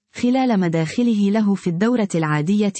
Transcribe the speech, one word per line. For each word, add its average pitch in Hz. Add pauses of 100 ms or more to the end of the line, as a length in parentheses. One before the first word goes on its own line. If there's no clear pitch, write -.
(140)
خلال 247
مداخله 196
له 202
في -
الدورة 214
العادية 165